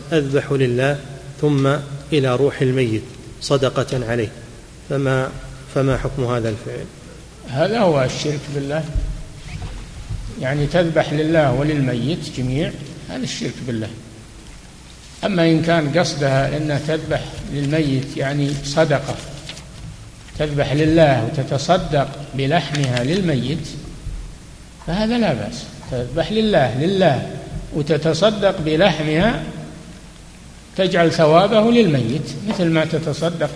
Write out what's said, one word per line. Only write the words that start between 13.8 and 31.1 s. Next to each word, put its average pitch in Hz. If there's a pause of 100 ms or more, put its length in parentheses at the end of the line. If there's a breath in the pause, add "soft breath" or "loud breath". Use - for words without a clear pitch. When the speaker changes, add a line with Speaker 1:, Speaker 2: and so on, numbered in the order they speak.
Speaker 2:
أما 175
إن 165
كان 165
قصدها 143
أن 151
تذبح 156 (300)
للميت 143
يعني 143 (120)
صدقة، 143 (1200)
تذبح 147
لله 151
وتتصدق 143 (260)
بلحمها 139
للميت، 151 (1200)
فهذا 214
لا 202
بأس، 107 (280)
تذبح 127
لله، 185
لله 160 (440)
وتتصدق 165
بلحمها 156 (1300)
تجعل 175